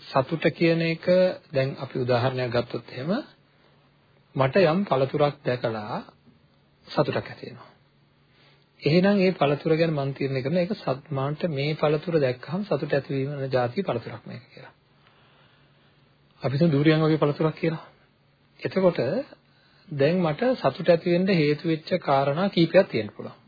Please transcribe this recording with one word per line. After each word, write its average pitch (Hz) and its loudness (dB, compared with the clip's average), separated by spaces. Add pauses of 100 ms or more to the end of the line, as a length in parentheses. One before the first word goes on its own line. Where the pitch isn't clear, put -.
සතුට 143 -2
කියන 165 0
එක 165 -4 (420)
දැන් 135 -2
අපි - -12
උදාහරණයක් 127 -2
ගත්තොත් 120 -4
එහෙම 135 -8 (1200)
මට 135 2
යම් 165 4
පළතුරක් 143 0
දැකලා 117 -4 (920)
සතුටක් 131 -2
ඇති - -16
වෙනවා. - -18 (1080)
එහෙනම් 180 4
මේ 185 2
පළතුර 147 0
ගැන 160 2
මං 139 -2
තීරණය 135 -4
කරන 139 -2
එක 180 0
සත්-, 139 -6
මාන්ට 143 -4
මේ 147 -2
පළතුර 156 0
දැක්කහම 135 -2
සතුට 147 -2
ඇතිවීම 139 -2
වෙන 135 -6
ජාතිය 127 -2
පළතුරක් 120 -8
මේක - -14
කියලා. - -20 (1700)
අපි 131 -2
හිතමු 165 4
දූරියන් 156 4
වගේ 156 2
පළතුරක් 151 0
කියලා. 160 -4 (760)
එතකොට 185 0 (880)
දැන් 147 2
මට 175 0
සතුට 139 -2
ඇති 170 6
වෙන්න 175 2
හේතු 147 2
වෙච්ච 160 -2 (100)
කාරණා 143 2
කීපයක් 180 4
තියෙන්න 107 -4
පුළුවන්. - -16 (120)